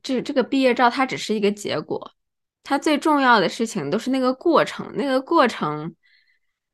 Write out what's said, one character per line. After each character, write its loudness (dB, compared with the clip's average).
这， -2
这 -6
个 2
毕 -2
业 4
照 4
它 -2
只 -6
是 -4
一 -2
个 2
结 -4
果， -10
它 -2
最 0
重 2
要 6
的 2
事 -4
情 -6
都 0
是 -6
那 0
个 0
过 2
程， -10
那 -4
个 0
过 4
程 -6